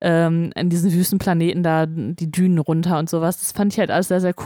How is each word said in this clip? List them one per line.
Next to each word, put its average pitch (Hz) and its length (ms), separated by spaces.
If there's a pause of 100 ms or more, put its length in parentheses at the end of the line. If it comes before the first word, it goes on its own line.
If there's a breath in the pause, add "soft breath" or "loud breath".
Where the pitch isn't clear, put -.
ähm, 165 540
an 175 160
diesen 170 240
Wüstenplaneten 175 680
da 160 240
die 160 440
Dünen 180 280
runter 165 400
und 160 120
sowas. 165 280
Das - 140
fand 202 220
ich - 40
halt 196 120
alles 180 180
sehr, 185 140
sehr 180 120 (120)